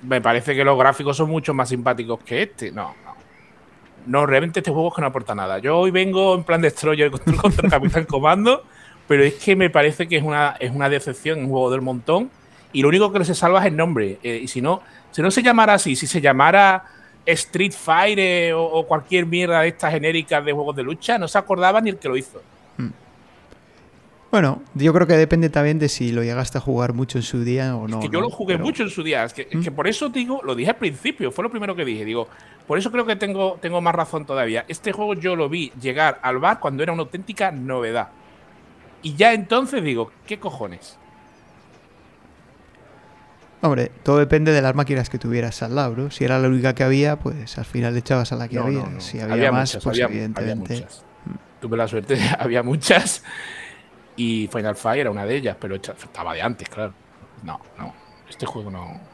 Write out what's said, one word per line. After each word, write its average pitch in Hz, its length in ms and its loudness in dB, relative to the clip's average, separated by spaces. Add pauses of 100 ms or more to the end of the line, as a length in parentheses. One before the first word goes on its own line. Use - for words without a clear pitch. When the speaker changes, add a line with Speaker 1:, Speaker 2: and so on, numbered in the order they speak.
Speaker 1:
me 127 180 0
parece 120 340 2
que 139 80 2
los 139 160 4
gráficos 135 380 2
son 156 120 0
mucho 156 240 -4
más 131 140 0
simpáticos 117 560 -4
que 131 200 -2
este. 123 280 -10
No, 87 320 -10
no. - 60 -20 (960)
No, 139 200 2
realmente 151 360 2
este 170 100 -2
juego 160 180 0
es 165 60 -10
que 175 60 -4
no 143 60 0
aporta 120 280 -6
nada. 95 240 -4
Yo 143 180 0
hoy 180 140 4
vengo 190 420 2
en 180 100 0
plan 170 180 0
Destroyer 151 500 2
contra, 135 220 0
<laughs> - 80 0
contra 196 280 4
Capitán 156 360 2
Comando, 180 580 2 (440)
pero 139 160 6
es 143 120 4
que 196 200 2
me 190 140 4
parece 156 380 2
que 165 100 0
es 147 60 0
una, 147 360 0
es 127 120 -4
una 139 180 0
decepción, 143 540 -2
un 131 60 -2
juego 131 200 2
del 131 120 0
montón, 131 500 -2 (400)
y 135 100 0
lo 139 60 6
único 190 240 4
que 196 140 0
se 170 100 0
salva 180 240 4
es 190 80 2
el 160 80 0
nombre. 131 480 0
Eh, 117 200 -6
y 127 40 -10
si 123 140 -6
no, 170 200 0 (300)
si - 100 -4
no 180 80 2
se 233 140 2
llamara 226 300 6
así, 170 220 2
si 139 120 -6
se 165 140 -2
llamara 165 640 6 (400)
Street 170 480 0
Fighter, 196 460 2 (300)
eh, 165 40 0
o, 165 100 0
o 160 240 0
cualquier 165 380 0
mierda 170 360 2
de 160 60 4
estas 165 240 -2
genéricas 156 540 0
de 147 80 0
juegos 147 240 -2
de 131 60 -4
lucha, 165 360 -2
no 170 80 -4
se 175 100 0
acordaba 190 440 4
ni 226 100 0
el 190 60 -6
que - 100 -8
lo 127 100 -2
hizo. - 240 -8 (360)
Speaker 2:
Mm. 123 100 -6 (1400)
Bueno, 151 300 2 (140)
yo 147 180 4
creo 170 140 6
que 165 100 6
depende 160 320 4
también 151 300 2
de 147 100 2
si 120 220 -4
lo 117 120 0
llegaste 123 360 -4
a - 20 -10
jugar 120 320 0
mucho 127 240 -4
en 120 60 -2
su 120 200 -4
día 127 320 -2
o 110 100 -6
Speaker 1:
Es 110 60 -6
Speaker 2:
no, 110 80 -4
Speaker 1:
que 107 100 -4
yo 170 100 -2
Speaker 2:
¿no? - 20 0
Speaker 1:
lo 240 80 -2
jugué 190 260 -4
Speaker 2:
Pero 165 100 -2
Speaker 1:
mucho 285 180 -2
en 202 80 -4
su 180 100 -8
día. 147 220 0
Es 117 100 -6
que, - 160 -12
es - 100 -8
Speaker 2:
¿Mm? 175 40 -2
Speaker 1:
que 170 80 -4
por 143 160 -2
eso 226 220 -2
digo, 254 340 -4
lo 135 100 -4
dije 123 160 -2
al 247 80 0
principio, 156 540 -6
fue 180 120 -6
lo 233 60 -4
primero 208 260 -8
que 170 80 -6
dije. 110 220 -6
Digo, 113 220 -6 (400)
por 151 100 -2
eso 196 140 -2
creo 233 160 -2
que 220 80 0
tengo, 196 440 -2
tengo 175 220 -4
más 170 140 2
razón 156 320 -4
todavía. 117 400 -2
Este 165 240 -8
juego 208 240 -4
yo 180 200 -2
lo 156 140 0
vi 151 220 -6 (100)
llegar 135 400 0
al 127 160 -2
bar 180 220 0
cuando 139 240 -4
era 165 100 -4
una 165 80 -4
auténtica 190 500 -6
novedad. 123 580 -4 (920)
Y 151 140 -8
ya 214 180 6
entonces 226 500 -2
digo, 117 280 -2 (160)
"¿Qué 208 100 -10
cojones?". 127 600 -12 (2500)
Speaker 2:
Hombre, 127 300 0 (120)
todo 143 160 4
depende 151 340 4
de 147 80 4
las 131 120 2
máquinas 135 360 -2
que 127 100 -8
tuvieras 117 440 -4
al 120 120 -6
lado, 131 220 -2
¿no? 139 140 -6
Si - 120 -6
era 131 160 2
la 131 80 2
única 127 280 2
que 135 80 0
había, 143 360 2
pues 131 380 -8
al 117 80 -8
final 117 280 -4
le 123 60 0
echabas 123 320 0
a 123 60 -6
la 117 100 -6
que 123 80 -8
Speaker 1:
No, 123 80 -2
Speaker 2:
había. 139 200 -2
Speaker 1:
no, 95 80 -8
no. 92 100 -10
Speaker 2:
Si - 180 -10
había 110 140 -4
Speaker 1:
Había 127 180 2
Speaker 2:
más, 131 200 0
Speaker 1:
muchas, - 120 -8
Speaker 2:
pues 113 120 -2
Speaker 1:
había, 123 100 0
había 107 120 -4
Speaker 2:
evidentemente. 110 580 -6
Speaker 1:
muchas. - 280 -14 (220)
Speaker 2:
Mm. - 360 -16
Speaker 1:
Tuve 113 160 -4
la 113 100 0
suerte, 113 300 -2
<laughs> 113 220 0
había 120 240 0
muchas. 143 600 2 (920)
Y 113 360 -2
Final 107 240 -4
Fight 117 260 -2
era 120 100 0
una 101 140 -6
de 117 100 -2
ellas, 123 240 -4
pero 98 160 -10
echa-, 101 260 -12
estaba 85 320 -10
de 82 80 -6
antes, 113 280 -6
claro. 104 240 -10 (500)
No, 78 160 -14 (180)
no. - 160 -14 (360)
Este - 160 -12
juego 104 260 -12
no. 90 280 -14 (140)